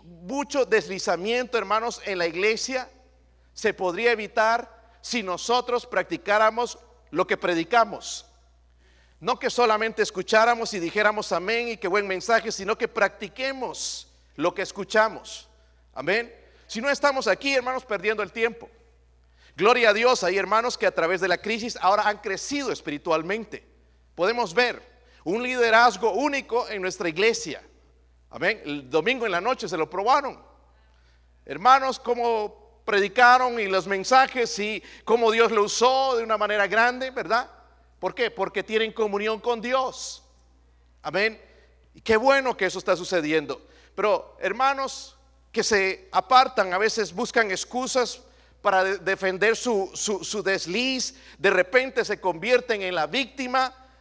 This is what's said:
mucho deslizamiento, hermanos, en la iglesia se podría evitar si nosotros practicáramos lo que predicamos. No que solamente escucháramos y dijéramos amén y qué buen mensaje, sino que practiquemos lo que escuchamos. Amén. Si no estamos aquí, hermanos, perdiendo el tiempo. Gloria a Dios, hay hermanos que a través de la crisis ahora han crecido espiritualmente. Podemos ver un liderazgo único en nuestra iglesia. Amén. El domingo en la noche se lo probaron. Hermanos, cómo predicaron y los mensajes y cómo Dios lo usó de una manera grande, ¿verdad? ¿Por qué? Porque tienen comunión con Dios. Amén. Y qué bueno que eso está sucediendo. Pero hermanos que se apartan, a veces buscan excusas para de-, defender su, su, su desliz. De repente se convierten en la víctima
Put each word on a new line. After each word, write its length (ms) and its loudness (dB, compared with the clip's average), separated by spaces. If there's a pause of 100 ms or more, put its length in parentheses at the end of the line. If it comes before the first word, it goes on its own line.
mucho 640 -4
deslizamiento, 920 -2
hermanos, 460 -2
en 140 -6
la 100 0
iglesia 600 -2 (640)
se 220 -2
podría 380 0
evitar 600 0 (280)
si 220 -6
nosotros 640 -2
practicáramos 920 0 (320)
lo 160 0
que 100 0
predicamos. 880 0 (960)
No 180 -2
que 120 -2
solamente 520 2
escucháramos 720 2
y 80 -4
dijéramos 500 -2
amén 380 -2
y 80 -8
qué 120 -6
buen 180 0
mensaje, 440 -2
sino 280 -4
que 100 -4
practiquemos 1200 -6 (280)
lo 180 0
que 80 -4
escuchamos. 840 -2 (460)
Amén. 420 -2 (320)
Si 140 -8
no 80 -2
estamos 380 0
aquí, 280 0
hermanos, 300 -2
perdiendo 380 -2
el 100 -6
tiempo. 380 -4 (840)
Gloria 360 6
a 20 6
Dios, 320 4
hay 140 2
hermanos 400 0
que 80 0
a 80 2
través 260 0
de 80 0
la 80 2
crisis 460 -4
ahora 260 4
han 100 -2
crecido 540 -4
espiritualmente. 880 -4 (520)
Podemos 400 -2
ver 280 0 (400)
un 200 -2
liderazgo 680 4
único 580 -2
en 100 -8
nuestra 300 -4
iglesia. 520 -2 (680)
Amén. 340 -4
El 240 -8
domingo 380 0
en 60 -2
la 100 0
noche 260 -4
se 80 -6
lo 140 -2
probaron. 520 0 (1040)
Hermanos, 560 2
cómo 840 -4
predicaron 720 4
y 80 -2
los 200 0
mensajes 720 2
y 240 -6 (220)
cómo 260 2
Dios 200 4
lo 120 2
usó 540 2
de 60 -2
una 140 -2
manera 300 0
grande, 440 0
¿verdad? 400 -2 (480)
¿Por 160 -4
qué? 160 -2
Porque 320 -4
tienen 300 -2
comunión 480 -2
con 220 -4
Dios. 600 -4 (800)
Amén. 380 -2 (540)
Y 80 -20
qué 160 4
bueno 380 2
que 100 0
eso 120 -4
está 160 2
sucediendo. 680 -2 (320)
Pero 460 -2
hermanos 760 -2 (340)
que 120 -2
se 500 0
apartan, 640 2
a 40 0
veces 360 -2
buscan 360 0
excusas 680 -4 (400)
para 240 2
de-, 140 -2
defender 580 0
su, 380 -2
su, 280 -4
su 200 -6
desliz. 720 -2 (240)
De 100 2
repente 560 2
se 160 -6
convierten 640 0
en 140 -4
la 100 0
víctima 640 -2 (280)